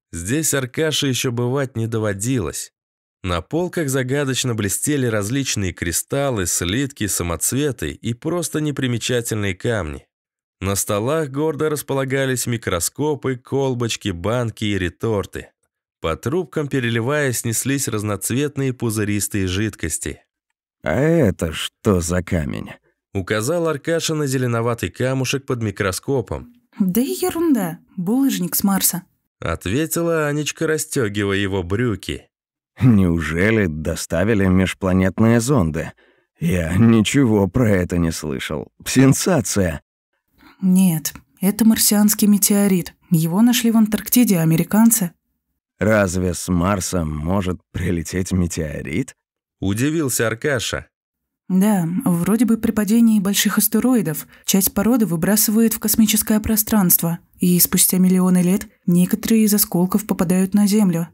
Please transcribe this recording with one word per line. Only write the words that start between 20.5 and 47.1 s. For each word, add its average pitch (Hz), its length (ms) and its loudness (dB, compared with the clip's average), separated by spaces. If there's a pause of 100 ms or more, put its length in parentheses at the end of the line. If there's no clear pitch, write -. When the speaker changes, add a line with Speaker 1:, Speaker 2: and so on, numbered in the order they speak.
Speaker 2:
«А - 120 0
это 123 580 2
что - 480 0
за 87 200 0
камень?» 71 500 -4 (420)
Speaker 1:
Указал 110 540 -2
Аркаша 160 480 -2
на 151 120 0
зеленоватый 120 640 0
камушек 131 560 -2
под 127 160 -4
микроскопом. 101 920 -4 (260)
Speaker 3:
«Да 185 200 0
и 359 220 -2
ерунда, 311 580 0 (160)
булыжник 196 600 0
с - 80 0
Марса». 190 400 0 (360)
Speaker 1:
Ответила 151 880 -2
Анечка, 147 400 -4
расстегивая 104 720 0
его 98 260 -2
брюки. 98 640 -4 (520)
Speaker 2:
«Неужели 95 840 4
доставили 85 800 0
межпланетные 92 920 2
зонды? 98 520 0 (480)
Я 90 360 0
ничего 113 720 4
про 117 220 0
это 90 280 2
не 82 140 0
слышал. 73 600 -8 (140)
Сенсация!» 131 960 2 (800)
Speaker 3:
«Нет, 185 520 2 (260)
это 208 260 0
марсианский 214 640 4
метеорит. 202 680 2 (140)
Его 165 320 2
нашли 240 280 4
в 220 80 2
Антарктиде 214 600 2
американцы». 170 720 2 (680)
Speaker 2:
«Разве 92 540 2
с - 140 -8
Марса 90 580 0
может 87 540 -4 (120)